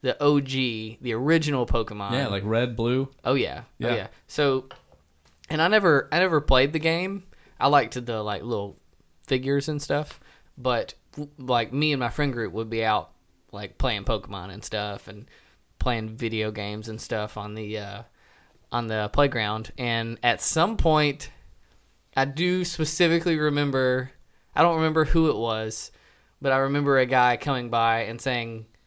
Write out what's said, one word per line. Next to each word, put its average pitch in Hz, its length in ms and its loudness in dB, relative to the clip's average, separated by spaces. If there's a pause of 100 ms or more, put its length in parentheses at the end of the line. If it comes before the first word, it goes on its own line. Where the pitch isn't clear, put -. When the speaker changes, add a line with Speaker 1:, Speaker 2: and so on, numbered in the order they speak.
Speaker 1:
The 127 200 -2
O 147 180 4
G, 120 600 -4
the 120 140 -4
original 143 520 2
Pokemon. 104 460 0
Speaker 2:
Yeah, 131 160 0
like 98 160 -2
red, 113 320 0
blue. 123 320 0 (160)
Speaker 1:
Oh, 131 100 2
yeah. 92 280 -2 (160)
Speaker 2:
Yeah. 113 100 -2
Speaker 1:
Oh, 120 80 0
yeah. 95 100 -6 (220)
So, 135 380 0 (840)
and 156 140 0
I 175 60 4
never, 190 440 4
I 156 60 2
never 175 240 4
played 135 320 4
the 160 40 0
game. 175 460 -2 (340)
I 135 100 2
liked 127 360 4
the, 113 180 -4
like, 104 200 -4
little 101 340 -4 (500)
figures 139 420 0
and 147 120 -4
stuff, 147 400 -4 (380)
but, 120 340 0 (200)
w-, 147 260 -10
like, 123 340 0
me 147 200 2
and 135 80 -2
my 123 100 -2
friend 143 240 0
group 110 180 -4
would 110 160 -6
be 110 160 -2
out, 107 260 0 (400)
like, 101 280 -12
playing 107 260 -2
Pokemon 98 480 -4
and 101 100 -14
stuff 104 460 -8
and 104 160 -16 (540)
playing 110 380 -2
video 110 340 -2
games 107 400 -8
and 107 100 -10
stuff 107 380 -6
on 104 160 -10
the, 107 240 -8
uh, 101 240 -10 (680)
on 120 180 -4
the 107 260 -2
playground. 110 640 0
And 117 440 -4
at 120 200 2
some 190 340 2
point, 151 540 2 (840)
I 135 120 2
do 180 380 0
specifically 156 760 2
remember, 135 720 0 (440)
I 151 60 0
don't 170 160 4
remember 160 300 2
who 160 240 4
it 117 60 0
was, 110 540 -4 (520)
but 139 100 2
I 135 60 4
remember 139 400 2
a 127 80 6
guy 123 320 4
coming 123 320 -2
by 113 300 2
and 113 200 -6
saying 117 460 -4 (200)